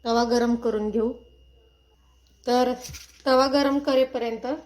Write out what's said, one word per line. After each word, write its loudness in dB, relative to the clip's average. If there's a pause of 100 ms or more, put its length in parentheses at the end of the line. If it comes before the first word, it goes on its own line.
तवा 2
गरम 2
करून -2
घेऊ. -2 (1300)
तर 2 (540)
तवा 4
गरम 2
करेपर्यंत -2 (200)